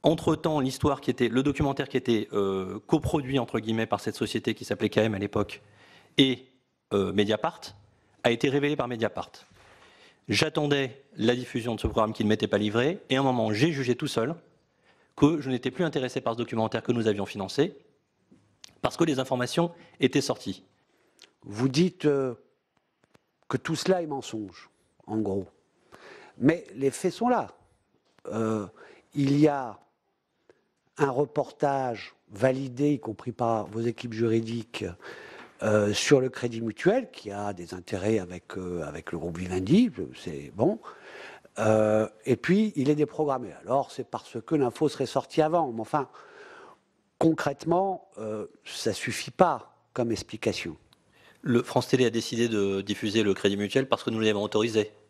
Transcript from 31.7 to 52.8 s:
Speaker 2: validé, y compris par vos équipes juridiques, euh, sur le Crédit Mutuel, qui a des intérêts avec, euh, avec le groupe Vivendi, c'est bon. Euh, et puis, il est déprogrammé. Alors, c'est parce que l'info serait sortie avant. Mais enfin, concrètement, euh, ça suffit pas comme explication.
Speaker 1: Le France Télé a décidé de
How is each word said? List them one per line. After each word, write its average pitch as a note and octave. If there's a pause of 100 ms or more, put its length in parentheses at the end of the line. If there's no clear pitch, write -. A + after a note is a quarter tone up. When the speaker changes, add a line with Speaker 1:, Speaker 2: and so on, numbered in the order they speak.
Speaker 2:
validé, C3
y B2+
compris A2
par A2+
vos A2
équipes A#2
juridiques, A2+ (800)
euh, G#2+
sur C#3
le C3
Crédit A#2
Mutuel, F#3
qui -
a G#2
des F2
intérêts G2
avec, F2+
euh, F2+
avec -
le F2
groupe E2+
Vivendi, G2 (240)
c'est C#2+
bon. E3 (800)
Euh, G#2+ (180)
et C3
puis, G3+
il C#3
est D3+
déprogrammé. C#3 (140)
Alors, B2
c'est -
parce -
que -
l'info C#3
serait -
sortie -
avant. D#3
Mais A2+
enfin, C#3+ (1120)
concrètement, E3
euh, G#2+ (180)
ça -
suffit -
pas D#3 (180)
comme A#2
explication. G#2 (640)
Speaker 1:
Le A#2
France -
Télé B2+
a A2+
décidé A#2
de G2